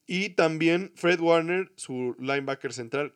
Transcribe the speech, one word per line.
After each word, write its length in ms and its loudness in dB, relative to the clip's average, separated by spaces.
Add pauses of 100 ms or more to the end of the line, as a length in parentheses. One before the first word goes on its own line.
Y 220 -2
también 640 0
Fred 240 2
Warner, 560 2
su 440 -6
linebacker 540 -4
central, 420 -4